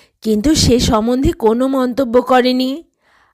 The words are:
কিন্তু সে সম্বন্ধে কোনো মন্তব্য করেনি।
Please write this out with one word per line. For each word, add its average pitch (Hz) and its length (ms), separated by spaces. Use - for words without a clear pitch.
কিন্তু 220 340
সে 254 240
সম্বন্ধে 247 520
কোনো 240 360
মন্তব্য 254 540
করেনি। 254 640